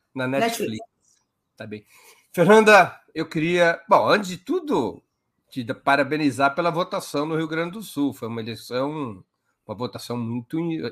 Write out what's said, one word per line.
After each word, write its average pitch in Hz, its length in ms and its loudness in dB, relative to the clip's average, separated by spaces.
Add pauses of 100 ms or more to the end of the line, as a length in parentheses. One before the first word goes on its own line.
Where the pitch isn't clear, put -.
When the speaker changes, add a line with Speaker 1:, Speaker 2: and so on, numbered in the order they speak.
(140)
Speaker 1:
na 131 120 -4
Netflix. 135 340 -2
Speaker 2:
Netflix. - 280 -8 (680)
Speaker 1:
Tá - 100 -14
bem. 107 200 -14 (460)
Fernanda, 202 680 6 (140)
eu 160 140 -6
queria, 170 600 2
bom, 117 200 4
antes 190 200 2
de 180 100 -10
tudo, 269 640 -4 (480)
te 131 120 -10
da-, 120 120 -6
parabenizar 139 800 0
pela 170 160 0
votação 165 540 -4
no 160 120 -4
Rio 160 120 -4
Grande 165 240 -6
do 220 100 -14
Sul. 143 300 -4
Foi 113 160 -10
uma 117 120 -8
eleição, 120 840 -8 (440)
uma 107 80 -10
votação 120 420 -8
muito 120 420 -6
in-, 165 340 -4